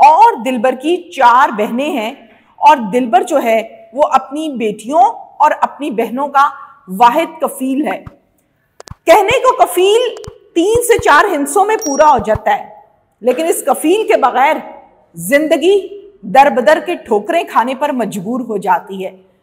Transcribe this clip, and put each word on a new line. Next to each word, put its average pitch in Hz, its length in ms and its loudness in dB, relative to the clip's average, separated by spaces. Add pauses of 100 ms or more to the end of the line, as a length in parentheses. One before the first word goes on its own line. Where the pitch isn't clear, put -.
और 339 340 6
दिलबर 254 340 0
की 311 380 -4
चार 254 380 4
बहनें 233 400 -4
हैं 247 400 -8 (300)
और 294 180 4
दिलबर 247 440 0
जो 294 160 -2
है 226 560 -4
वो 277 80 0
अपनी 294 460 -2
बेटियों 240 560 -2 (100)
और - 380 -2
अपनी 277 380 -6
बहनों 240 380 -4
का 277 240 2 (380)
वाहिद 240 540 2
कफील 262 420 -4
है। 190 180 -8 (880)
कहने 415 460 2
को 453 260 2
कफील 415 520 0 (120)
तीन 415 540 -2
से 427 160 2
चार 330 280 2
हिस्सों 339 380 0
में 427 140 -2
पूरा 285 280 0
हो 277 120 4
जाता 214 320 -2
है, - 340 -6 (380)
लेकिन 247 240 -2
इस - 220 -4
कफील 370 360 0
के 403 120 0
बगैर 262 460 0 (540)
जिंदगी 302 760 0 (320)
दर 269 260 4
बदर 302 300 2
के 349 160 -6
ठोकरें 330 500 -2
खाने 254 280 -2
पर 294 180 -4
मजबूर 214 500 -6
हो 214 160 -6
जाती 185 440 -4
है। 185 80 -10 (320)